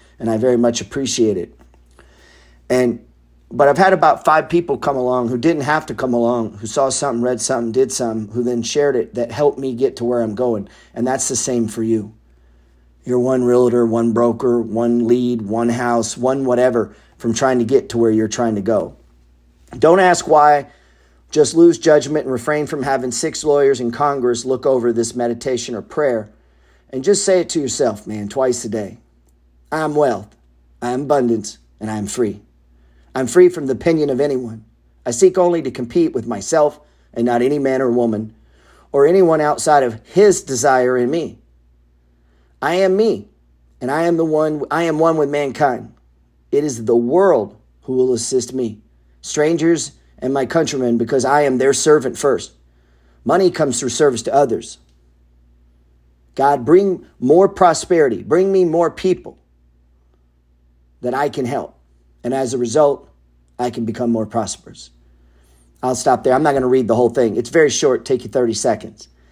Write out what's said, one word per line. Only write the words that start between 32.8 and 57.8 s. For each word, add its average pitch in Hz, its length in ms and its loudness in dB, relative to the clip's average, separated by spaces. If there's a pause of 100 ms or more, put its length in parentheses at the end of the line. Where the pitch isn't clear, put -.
I'm 131 120 -2
free 180 220 6
from 160 180 -6
the 131 60 -2
opinion 151 380 0
of 127 100 -2
anyone. 127 440 -4 (400)
I 123 60 -6
seek 180 260 4
only 175 260 2
to 131 80 -6
compete 135 440 -2
with 113 120 -6
myself 143 520 0 (340)
and 117 140 -2
not 120 160 0
any 143 160 0
man 135 240 0
or 127 80 0
woman 110 440 -2 (580)
or 139 140 4
anyone 165 340 4
outside 147 420 2
of 113 220 -4
his 196 380 4
desire 127 540 2
in 123 140 0
me. 156 280 -6 (1200)
I 156 140 0
am 190 200 2
me, 190 320 0 (520)
and 123 100 -6
I 156 140 -2
am 170 120 2
the 165 80 0
one, 156 460 -2
I 160 140 -2
am 160 140 -2
one 160 180 2
with 147 120 0
mankind. 135 640 -2 (600)
It 143 120 2
is 120 200 -6
the 117 120 4
world 127 600 2 (260)
who 131 120 -8
will 127 180 2
assist 123 400 -4
me, 117 280 -8 (400)
strangers 160 720 0 (260)
and 131 160 -4
my 139 120 -2
countrymen, 131 520 0
because 120 260 0
I 143 180 2
am 131 160 0
their 131 140 2
servant 143 460 2
first. 131 340 -2 (720)
Money 180 260 2
comes 143 280 -2
through 127 120 -4
service 131 320 2
to 113 120 -4
others. 135 440 0 (1600)
God, 139 300 0
bring 180 400 2 (160)
more 165 280 4
prosperity. 160 720 2